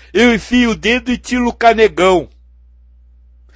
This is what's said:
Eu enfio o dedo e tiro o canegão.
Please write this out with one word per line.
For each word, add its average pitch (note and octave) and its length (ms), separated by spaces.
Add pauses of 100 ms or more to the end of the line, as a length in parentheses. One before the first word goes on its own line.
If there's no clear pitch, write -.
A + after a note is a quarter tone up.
(140)
Eu A#3 180
enfio A#3 400
o G#3+ 40
dedo A#3+ 360
e A#3 60
tiro B3 300
o A#3 60
canegão. F#3+ 760 (1300)